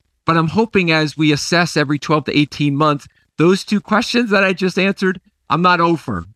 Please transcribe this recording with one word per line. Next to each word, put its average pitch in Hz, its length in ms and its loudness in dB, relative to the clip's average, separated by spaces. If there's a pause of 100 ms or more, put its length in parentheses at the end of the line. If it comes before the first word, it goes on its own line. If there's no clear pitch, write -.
(260)
but 165 100 2
I'm 160 140 0
hoping 185 420 0
as 156 240 0
we 151 160 2
assess 165 460 -2
every 147 200 0
twelve 151 280 -2
to - 120 -2
eighteen 147 380 0
months, 147 320 0 (300)
those 180 260 2
two 208 160 -2
questions 214 520 -2
that 196 120 2
I 190 80 0
just 185 260 -2
answered, 190 440 -2 (280)
I'm 156 120 0
not 180 180 4
over, 139 460 -2 (100)